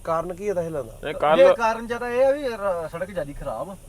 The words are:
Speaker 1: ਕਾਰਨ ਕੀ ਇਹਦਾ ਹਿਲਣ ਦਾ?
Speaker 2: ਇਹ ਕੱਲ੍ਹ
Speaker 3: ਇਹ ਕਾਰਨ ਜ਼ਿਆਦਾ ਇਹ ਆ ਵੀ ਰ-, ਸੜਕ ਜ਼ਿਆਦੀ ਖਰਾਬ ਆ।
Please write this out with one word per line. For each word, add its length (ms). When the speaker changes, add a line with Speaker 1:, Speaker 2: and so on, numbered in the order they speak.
Speaker 1:
ਕਾਰਨ 300
ਕੀ 100
ਇਹਦਾ 180
ਹਿਲਣ 200
ਦਾ? 260
Speaker 2:
ਇਹ 60
ਕੱਲ੍ਹ 280
Speaker 3:
ਇਹ 120
ਕਾਰਨ 320
ਜ਼ਿਆਦਾ 220
ਇਹ 180
ਆ 40
ਵੀ 180
ਰ-, 440
ਸੜਕ 180
ਜ਼ਿਆਦੀ 220
ਖਰਾਬ 380
ਆ। 60